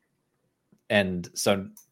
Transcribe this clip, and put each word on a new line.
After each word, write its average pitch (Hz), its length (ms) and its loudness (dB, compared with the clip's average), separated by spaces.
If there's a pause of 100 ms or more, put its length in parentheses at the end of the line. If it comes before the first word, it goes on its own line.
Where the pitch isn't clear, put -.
(920)
And 92 440 0
so 101 340 0 (240)